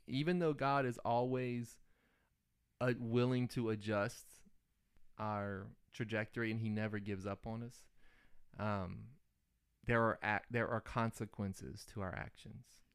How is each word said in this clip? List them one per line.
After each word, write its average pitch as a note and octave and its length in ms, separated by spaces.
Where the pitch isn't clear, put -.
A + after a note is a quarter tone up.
even D#3 320
though D#3+ 140
God C3+ 320
is A#2+ 180
always, B2 720
uh, B2 180
willing B2 500
to A2+ 220
adjust G#2+ 540
our G2+ 480
trajectory A2 580
and A2 100
he A2+ 100
never G#2+ 280
gives G2+ 280
up G2 200
on A2+ 160
us, A#2+ 220
um, G2+ 420
there A#2 180
are A2 220
ac-, G#2 260
there A2+ 180
are A2+ 120
consequences G#2 1120
to - 80
our F#2 140
actions. - 500